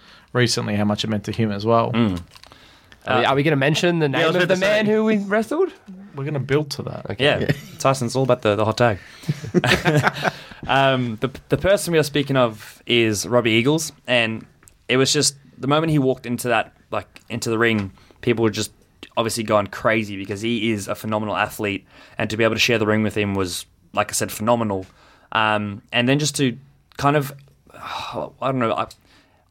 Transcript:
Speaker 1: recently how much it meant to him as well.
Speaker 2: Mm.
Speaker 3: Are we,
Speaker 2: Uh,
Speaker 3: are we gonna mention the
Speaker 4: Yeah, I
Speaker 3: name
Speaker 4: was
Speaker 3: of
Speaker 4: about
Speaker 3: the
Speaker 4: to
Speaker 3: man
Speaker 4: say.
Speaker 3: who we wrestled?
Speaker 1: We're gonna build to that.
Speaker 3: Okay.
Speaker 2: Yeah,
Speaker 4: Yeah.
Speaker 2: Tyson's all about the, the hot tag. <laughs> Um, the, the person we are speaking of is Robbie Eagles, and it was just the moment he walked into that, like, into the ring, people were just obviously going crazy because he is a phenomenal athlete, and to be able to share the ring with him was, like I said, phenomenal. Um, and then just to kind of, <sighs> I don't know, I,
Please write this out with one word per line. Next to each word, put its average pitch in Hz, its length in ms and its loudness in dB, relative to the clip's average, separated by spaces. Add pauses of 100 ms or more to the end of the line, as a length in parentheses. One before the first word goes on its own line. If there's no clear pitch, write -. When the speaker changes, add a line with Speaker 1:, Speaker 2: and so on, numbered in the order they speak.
(320)
Speaker 1:
recently 117 460 0
how 104 80 0
much 104 180 0
it 110 60 -6
meant 104 160 -4
to 110 80 -6
him 110 180 0
as 101 140 -6
well. 117 260 2
Speaker 2:
Mm. 107 300 0 (840)
Speaker 3:
Are 127 140 2
we, - 60 2
Speaker 2:
Uh, - 60 2
Speaker 3:
are 135 40 2
we 143 80 2
gonna 156 140 2
mention 160 420 2
the 151 100 2
Speaker 4:
Yeah, 131 60 -2
I 127 40 0
Speaker 3:
name 160 80 2
Speaker 4:
was 170 100 2
Speaker 3:
of 180 60 4
Speaker 4:
about 175 40 0
Speaker 3:
the 185 80 2
Speaker 4:
to 185 60 0
Speaker 3:
man 214 240 2
Speaker 4:
say. 208 80 2
Speaker 3:
who 220 100 4
we 220 140 2
wrestled? 220 560 0 (420)
Speaker 1:
We're 135 80 -8
gonna 147 160 -4
build 139 320 0
to - 120 -8
that. - 280 -10
Speaker 3:
Okay. 107 140 -4
Speaker 2:
Yeah, 123 140 4
Speaker 4:
Yeah. - 120 0 (280)
Speaker 2:
Tyson's 135 360 0
all 135 80 2
about 123 200 2
the, 104 120 4
the 107 100 2
hot 107 120 0
tag. 117 220 2 (540)
<laughs> 151 800 0 (340)
Um, 127 540 2
the, 135 100 -4 (180)
the 139 80 0
person 180 340 0
we 165 60 4
are 147 60 6
speaking 143 340 -2
of 110 480 -2
is 113 420 2
Robbie 117 220 2
Eagles, 135 420 2 (140)
and 113 400 0 (420)
it 120 80 2
was 131 160 2
just - 240 0 (220)
the - 100 -10
moment 156 240 2
he 151 60 2
walked 131 300 0
into 120 220 -4
that, 110 240 0 (180)
like, - 280 -8 (100)
into 113 200 -6
the 113 80 0
ring, 110 340 0 (300)
people 117 220 0
were 110 80 2
just 107 200 -6 (460)
obviously 113 260 -2
going 104 240 2
crazy 110 500 -2
because 98 240 -8
he 113 300 0
is 101 160 -4
a 107 60 -4
phenomenal 107 420 -4
athlete, 101 520 -4 (320)
and 113 100 -4
to 107 80 -6
be 113 60 2
able 110 100 4
to 113 60 -2
share 117 180 2
the 110 80 0
ring 107 160 2
with 107 160 -2
him 101 160 0
was, 95 320 -4 (280)
like 104 180 0
I - 20 -8
said, 104 180 -4
phenomenal. 107 540 0 (460)
Um, 107 500 0 (100)
and 120 160 0
then 139 120 4
just 151 160 -4
to 131 200 0 (420)
kind 143 180 4
of, 143 180 -2 (200)
<sighs> - 200 -20
I - 560 -10 (100)
don't 131 200 -2
know, 113 160 2
I, 107 100 -2 (640)